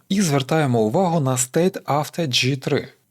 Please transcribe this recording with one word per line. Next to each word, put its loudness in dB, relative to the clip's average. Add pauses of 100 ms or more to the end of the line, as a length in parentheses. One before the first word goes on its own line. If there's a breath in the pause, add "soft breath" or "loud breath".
і 0
звертаємо 0
увагу 2
на 0
State 0
After -2
G 0
три. -2 (220)